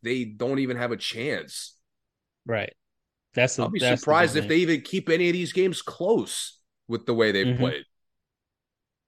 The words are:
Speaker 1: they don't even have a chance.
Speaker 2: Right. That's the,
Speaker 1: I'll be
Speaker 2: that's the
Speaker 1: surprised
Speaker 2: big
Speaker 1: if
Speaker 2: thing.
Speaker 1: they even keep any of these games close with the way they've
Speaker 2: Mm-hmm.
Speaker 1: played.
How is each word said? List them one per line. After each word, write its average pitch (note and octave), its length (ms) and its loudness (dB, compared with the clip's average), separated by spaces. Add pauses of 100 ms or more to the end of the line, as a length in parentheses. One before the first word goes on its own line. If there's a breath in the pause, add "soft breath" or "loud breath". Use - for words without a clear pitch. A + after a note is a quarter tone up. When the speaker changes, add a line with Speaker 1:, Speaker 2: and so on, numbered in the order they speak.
Speaker 1:
they B2 220 -2
don't A#2+ 340 -4
even B2+ 180 -2
have A#2+ 160 -4
a G#2+ 40 -2
chance. A2 800 -8 (680)
Speaker 2:
Right. A2 280 -4 (600)
That's B2 220 2
the, B2 60 0
Speaker 1:
I'll C#3 80 0
be G3+ 80 -4
Speaker 2:
that's B2 220 2
the - 40 -14
Speaker 1:
surprised D3+ 300 4
Speaker 2:
big D3+ 100 2
Speaker 1:
if G#2 40 -4
Speaker 2:
thing. D#3+ 100 4
Speaker 1:
they F3+ 40 6
even D#3+ 200 2
keep F#3 260 -4
any E3+ 200 4
of F3 40 2
these F3 200 -4
games F#3 280 0
close - 800 -4 (300)
with A2+ 180 -4
the A#2+ 80 0
way A2 180 4
they've G2 140 2
Speaker 2:
Mm-hmm. B2 160 0
Speaker 1:
played. D2 220 -2 (1200)